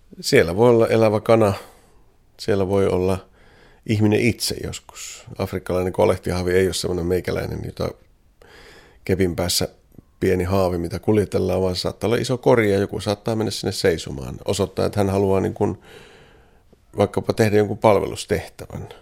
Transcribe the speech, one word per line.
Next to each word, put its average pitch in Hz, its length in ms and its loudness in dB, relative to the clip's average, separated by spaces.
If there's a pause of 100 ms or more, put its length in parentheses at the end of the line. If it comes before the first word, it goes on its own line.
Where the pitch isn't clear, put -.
(200)
siellä 92 360 2
voi 120 140 6
olla 113 180 4
elävä 110 320 2
kana, 110 320 4 (880)
siellä 98 280 0
voi 98 200 2
olla 92 400 -2 (580)
ihminen 107 340 2
itse - 440 -2
joskus. - 600 -14 (140)
Afrikkalainen 92 540 -4
kolehtihavi 90 600 0
ei 95 140 4
ole 87 80 -2
semmoinen 85 320 -4
meikäläinen, 87 580 -4
jota - 260 -6 (1120)
kepin 90 320 0
päässä 90 320 -2 (520)
pieni 92 240 0
haavi, 90 340 0
mitä 85 200 -6
kuljetellaan, 95 640 0
vaan 92 140 0
saattaa - 320 -4
olla 117 80 2
iso 120 220 -2
kori 113 340 4
ja 98 60 4
joku 101 220 -2
saattaa 110 360 -4
mennä 110 140 -2
sinne - 220 -4
seisomaan. 69 640 -2 (100)
Osoittaa, 95 420 -2
että 101 140 -2
hän 98 100 2
haluaa 95 300 2
niin 101 140 -2
kuin 101 240 -2 (1160)
vaikkapa - 360 0
tehdä 107 240 2
jonkun 104 220 2
palvelustehtävän - 1120 0 (140)